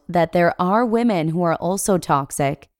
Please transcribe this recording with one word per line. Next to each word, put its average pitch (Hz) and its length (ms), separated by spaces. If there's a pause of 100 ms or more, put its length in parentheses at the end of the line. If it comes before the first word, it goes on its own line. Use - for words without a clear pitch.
(100)
that 165 220
there 170 280
are 196 240
women 214 460
who 175 120
are 165 120
also 190 420
toxic 143 720 (120)